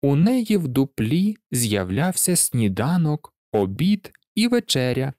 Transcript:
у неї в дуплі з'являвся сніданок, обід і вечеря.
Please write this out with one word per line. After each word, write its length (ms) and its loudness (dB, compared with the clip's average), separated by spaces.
у 140 4
неї 400 2
в 120 0
дуплі 680 0
з'являвся 840 0
сніданок, 960 -2
обід 600 0
і 140 0
вечеря. 720 -2